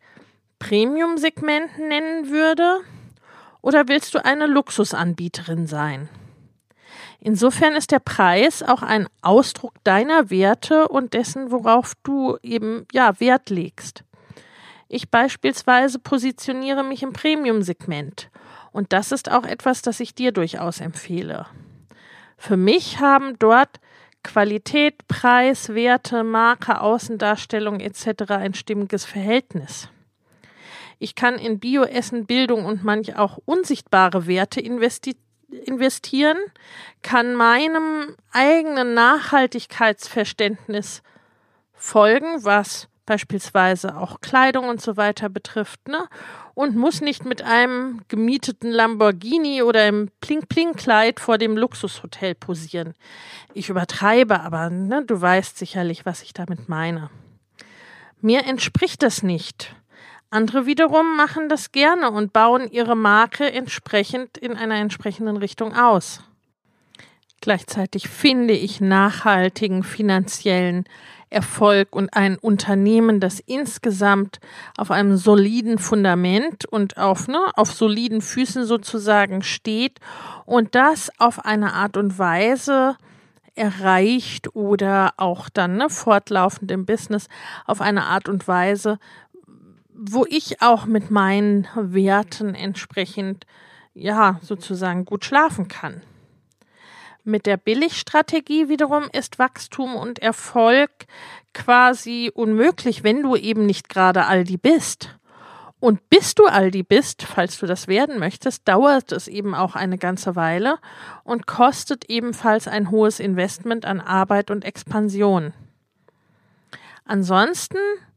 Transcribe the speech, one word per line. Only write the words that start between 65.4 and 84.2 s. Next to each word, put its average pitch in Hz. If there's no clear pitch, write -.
aus. 233
Gleichzeitig 190
finde 247
ich 196
nachhaltigen 190
finanziellen 185
Erfolg 202
und 196
ein 196
Unternehmen, 208
das 180
insgesamt 202
auf 202
einem 196
soliden 214
Fundament 196
und 202
auf, 190
ne, 294
auf 214
soliden 220
Füßen 254
sozusagen 208
steht 226
und 240
das 285
auf 240
eine 214
Art 202
und 196
Weise 254
erreicht 196